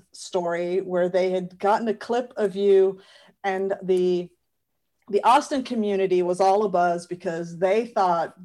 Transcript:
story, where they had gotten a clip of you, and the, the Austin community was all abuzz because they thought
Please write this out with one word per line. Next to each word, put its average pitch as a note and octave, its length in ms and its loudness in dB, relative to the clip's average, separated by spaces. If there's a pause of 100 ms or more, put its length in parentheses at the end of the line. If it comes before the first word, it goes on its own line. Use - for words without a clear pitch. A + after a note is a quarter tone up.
(120)
story, F3 720 -4
where F3+ 260 0
they F#3 220 0
had F#3 280 -4
gotten G#3+ 300 0
a G#3 60 -2
clip A#3+ 420 -6
of G3 220 -2
you, F#3+ 420 4 (460)
and G3 280 -4 (100)
the, F3+ 440 0 (840)
the G3 140 -2
Austin C4+ 400 2
community G3 600 0
was F3+ 180 -2
all G3 280 4
abuzz F3 380 0
because E3+ 500 -8
they G3 280 0
thought F3+ 480 0 (120)